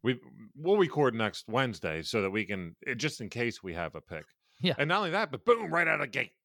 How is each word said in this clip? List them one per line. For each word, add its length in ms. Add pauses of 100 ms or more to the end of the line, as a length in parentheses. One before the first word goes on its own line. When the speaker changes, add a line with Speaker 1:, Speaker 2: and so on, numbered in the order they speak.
Speaker 1:
we, 160 (360)
we'll 220
record 380
next 320
Wednesday 540
so 200
that 80
we 160
can, 300 (100)
eh, 80
just 280
in 80
case 340
we 100
have 220
a 60
pick." 240 (340)
Speaker 2:
Yeah. 180
Speaker 1:
And 120
not 80
only 140
that, 200
but 140
boom, 280
right 140
out 80
of 60
the 60
gate 260 (120)